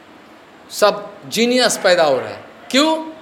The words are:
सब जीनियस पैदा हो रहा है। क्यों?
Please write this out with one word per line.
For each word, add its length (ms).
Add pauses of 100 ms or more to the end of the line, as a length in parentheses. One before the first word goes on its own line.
(720)
सब 420 (140)
जीनियस 560
पैदा 200
हो 160
रहा 100
है। 140 (280)
क्यों? 400 (100)